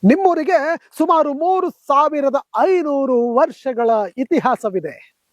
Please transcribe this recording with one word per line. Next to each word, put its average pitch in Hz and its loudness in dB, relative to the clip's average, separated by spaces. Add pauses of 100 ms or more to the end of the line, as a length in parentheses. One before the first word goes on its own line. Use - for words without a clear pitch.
ನಿಮ್ಮೂರಿಗೆ 330 2 (200)
ಸುಮಾರು 320 2
ಮೂರು 359 -2
ಸಾವಿರದ 285 0 (240)
ಐನೂರು 277 0
ವರ್ಷಗಳ 247 -2 (280)
ಇತಿಹಾಸವಿದೆ. 226 -4 (180)